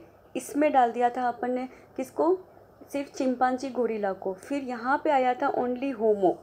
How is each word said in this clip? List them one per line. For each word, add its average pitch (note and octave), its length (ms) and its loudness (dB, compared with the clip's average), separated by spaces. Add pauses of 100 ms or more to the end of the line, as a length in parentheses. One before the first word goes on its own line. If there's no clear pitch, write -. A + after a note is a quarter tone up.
(360)
इसमें C#4+ 380 0
डाल B3 180 6
दिया A#3+ 180 2
था B3 180 -2
अपन A#3+ 240 -2
ने, B3+ 160 -4 (300)
किसको, D4+ 400 0 (540)
सिर्फ C#4 200 -6
chimpanzee, B3+ 580 0
gorilla A3+ 440 -2
को। F#3 220 -6
फिर C#4 280 -6
यहाँ B3 400 -2
पे E4 60 0
आया C4 240 4
था C4+ 200 0
only B3 400 -2
homo, G#3 500 2